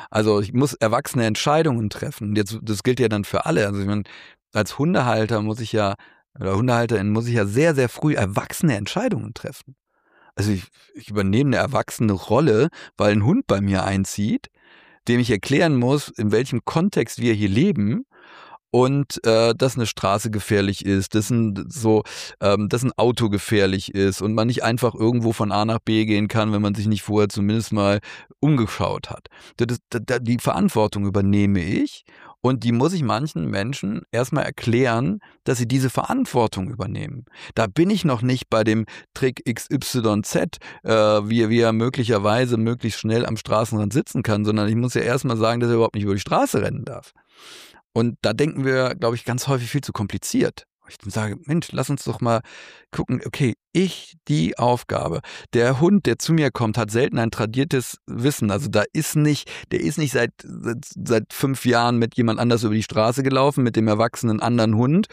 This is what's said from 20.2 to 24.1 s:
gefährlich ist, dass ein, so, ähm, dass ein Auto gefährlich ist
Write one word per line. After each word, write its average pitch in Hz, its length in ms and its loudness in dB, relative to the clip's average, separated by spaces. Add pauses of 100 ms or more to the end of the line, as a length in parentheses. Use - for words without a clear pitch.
gefährlich 101 560 0
ist, 98 280 0
dass 107 160 0
ein, 110 380 0
so, 110 360 2 (360)
ähm, 101 280 2
dass 123 160 -2
ein 127 120 0
Auto 117 320 2
gefährlich 98 640 0
ist 98 280 2